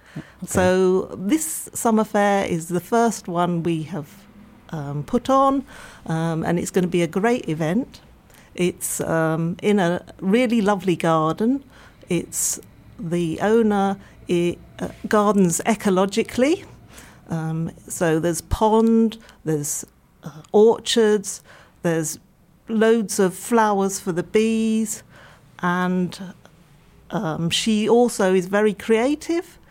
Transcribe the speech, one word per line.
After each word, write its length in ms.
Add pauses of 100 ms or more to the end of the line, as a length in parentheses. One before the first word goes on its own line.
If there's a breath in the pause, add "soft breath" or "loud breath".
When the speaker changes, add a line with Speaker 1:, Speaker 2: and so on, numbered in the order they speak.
(180 loud breath)
Speaker 1:
Okay. 300
Speaker 2:
So 540 (140)
this 580
summer 300
fair 420
is 240
the 100
first 480
one 340
we 220
have, 420 (460)
um, 320
put 260
on, 340 (440 loud breath)
um, 360
and 140
it's 140
gonna 160
be 160
a 40
great 400
event. 540 (540 loud breath)
It's, 460
um, 600
in 180
a 240 (160)
really 420
lovely 340
garden. 680 (460 loud breath)
It's 500 (400)
the 420
owner, 560 (300 loud breath)
i-, 300 (220)
uh, 100 (180)
gardens 600
ecologically. 960 (640 loud breath)
Um, 420 (160)
so 320
there's 220
pond, 760 (280 loud breath)
there's, 400 (380)
uh, 180 (100)
orchards, 920 (420 loud breath)
there's 340 (500)
loads 520
of 140
flowers 680
for 120
the 120
bees, 800 (560 loud breath)
and, 720 (800)
um, 380
she 380
also 460
is 140
very 260
creative. 840 (140 loud breath)